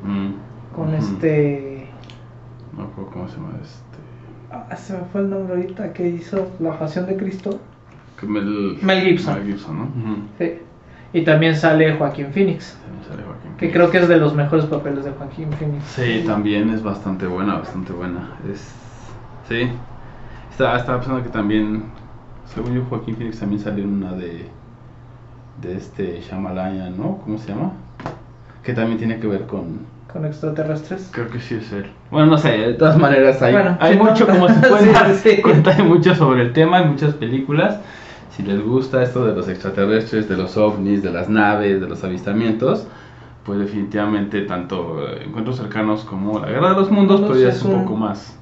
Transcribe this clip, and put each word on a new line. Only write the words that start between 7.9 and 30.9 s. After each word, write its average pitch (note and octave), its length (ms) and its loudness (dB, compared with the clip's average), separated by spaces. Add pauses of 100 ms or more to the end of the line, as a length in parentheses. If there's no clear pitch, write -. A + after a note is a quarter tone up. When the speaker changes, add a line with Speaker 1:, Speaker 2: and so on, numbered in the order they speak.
Speaker 1:
Que G2 60 -10
Mel-, G#2 560 -2
Speaker 2:
Mel... F#3+ 200 2
Gibson. E3 320 2
Speaker 1:
Mel G2+ 120 -8
Gibson, - 320 -8
¿no? A2 60 -6
Ujú. A2 320 -6 (220)
Speaker 2:
Sí. E3+ 140 -2 (600)
Y E3 100 2
también D#3 340 4
sale D#3 400 4
Joaquín C#3+ 360 -4
Phoenix, F#3+ 500 -2
Speaker 1:
También - 260 -16
sale - 140 -14
Joaquín - 300 -16
Speaker 2:
que - 60 -16 (120)
Speaker 1:
Phoenix. - 60 -6
Speaker 2:
creo E3+ 140 6
que F#3 80 2
es F3 100 4
de E3+ 100 8
los D3 160 2
mejores D3 320 2
papeles C#3+ 380 -4
de C#3 80 -8
Joaquín D3+ 400 -10
Phoenix. D3 320 -6
Speaker 1:
Sí, A#2 420 -2
también G#2 440 0
es A2 120 -2
bastante G2 440 -6
buena, F#2 300 -2
bastante F#2 360 -8
buena. F2+ 400 -8 (200)
Es... - 200 -14 (760)
Sí. A#2+ 200 -2 (840)
Estaba, B2 260 0
estaba B2+ 220 -2
pensando B2+ 240 -4
que A#2+ 80 -8
también, G#2+ 540 0 (640)
según B2 280 -6
yo, B2 140 -2
Joaquín A2 280 -6
Phoenix A#2 240 -8
también G2+ 200 -4
salió G2+ 240 -6
en G2+ 100 -2
una F#2+ 180 -4
de... E2+ 360 -10 (1120)
De F2+ 140 -8
este F2+ 440 -8
Shyamalan, F#2 800 -8
¿no? F#3+ 260 -6
¿Cómo G#2+ 140 -6
se - 140 -12
llama? E3 200 -4 (880)
Que B2 120 -4
también A2+ 240 -2
tiene A2+ 200 -2
que A2 80 -6
ver G2 200 -2
con E2+ 400 -8 (260)
Speaker 2:
¿Con D#3+ 120 -6
extraterrestres? D3+ 880 -6